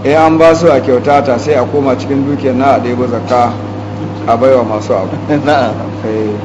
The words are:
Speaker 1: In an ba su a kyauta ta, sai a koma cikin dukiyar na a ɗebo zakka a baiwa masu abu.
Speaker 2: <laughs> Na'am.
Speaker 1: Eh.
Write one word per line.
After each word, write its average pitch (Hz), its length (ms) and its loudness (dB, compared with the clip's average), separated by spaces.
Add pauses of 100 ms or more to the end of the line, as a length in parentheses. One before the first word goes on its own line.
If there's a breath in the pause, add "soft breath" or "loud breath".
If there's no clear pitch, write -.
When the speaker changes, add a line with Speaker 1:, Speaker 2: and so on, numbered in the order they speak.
Speaker 1:
In 135 80 0
an 160 260 4
ba 165 180 6
su 170 120 2
a 139 120 4
kyauta 135 440 2
ta, 127 140 0
sai 151 180 -2
a 123 100 2
koma 139 300 0
cikin 139 300 -4
dukiyar 139 300 -2
na 135 200 2
a 110 40 2
ɗebo 123 280 -2
zakka 117 440 0 (760)
a 117 100 2
baiwa 127 260 4
masu 107 300 -4
abu. 95 220 -2 (120)
Speaker 2:
<laughs> 143 180 -2
Na'am. 135 280 0 (320)
Speaker 1:
Eh. 107 240 -4 (160)